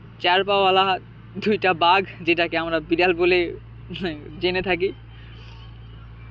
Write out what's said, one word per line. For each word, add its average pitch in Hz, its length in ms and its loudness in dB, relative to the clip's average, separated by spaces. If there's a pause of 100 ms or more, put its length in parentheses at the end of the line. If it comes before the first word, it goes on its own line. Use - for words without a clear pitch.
(240)
চার 180 160 4 (100)
পাওয়ালা 190 360 4 (580)
দুইটা 190 280 2 (120)
বাঘ, 185 180 6 (260)
যেটাকে 170 360 2
আমরা 165 140 0 (120)
বিড়াল 180 320 4
বলে 180 180 4 (1000)
জেনে 180 280 -2
থাকি। 180 200 0 (1400)